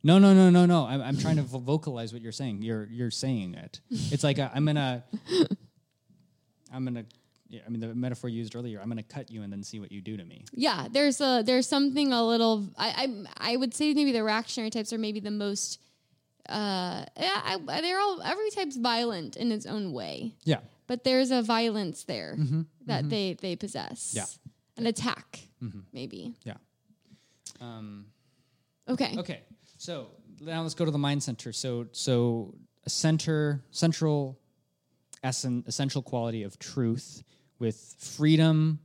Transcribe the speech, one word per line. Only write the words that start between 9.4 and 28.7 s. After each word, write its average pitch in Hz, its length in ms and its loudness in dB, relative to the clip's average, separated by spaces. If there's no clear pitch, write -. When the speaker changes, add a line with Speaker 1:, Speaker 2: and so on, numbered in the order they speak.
Speaker 1:
and 101 100 -10
then 98 120 -10
see 107 160 -12
what 98 120 -14
you 101 100 -12
do 107 160 -10
to 92 60 -12
me." - 280 -20
Speaker 2:
Yeah, 233 400 -2
there's 277 300 2
a, 254 220 2
there's 254 240 2
something 277 460 2
a 233 100 2
little, 226 540 2
I, 220 480 -4
I, 233 160 -2
I - 20 0
would 254 180 0
say 302 200 2
maybe 285 180 4
the 226 120 2
reactionary 220 460 -2
types 220 240 -6
are 226 60 -4
maybe 214 200 -4
the 208 120 -6
most, 202 480 -4
uh, 190 580 -2
yeah, 381 260 -2
I, 330 380 -4
they're 359 180 -2
all, 392 220 -2
every 415 300 -4
type's 311 260 -6
violent 233 580 -2
in 240 160 -2
its 214 140 -4
own 196 280 -6
way. 92 500 -8
Speaker 1:
Yeah. 147 160 2
Speaker 2:
But 247 160 -4
there's 262 280 4
a 254 100 2
violence 220 640 0
there 87 340 -8
Speaker 1:
Mm-hmm, 156 240 2
Speaker 2:
that 185 160 0
Speaker 1:
mm-hmm. 147 80 -2
Speaker 2:
they, 196 300 -2
they 175 160 -4
possess. - 600 -8
Speaker 1:
Yeah. 98 100 -4
Speaker 2:
An 226 100 -4
attack, - 520 -6
Speaker 1:
Mm-hmm. 98 160 -10
Speaker 2:
maybe. 123 440 -12
Speaker 1:
Yeah. 104 80 -10
Um, 107 460 -14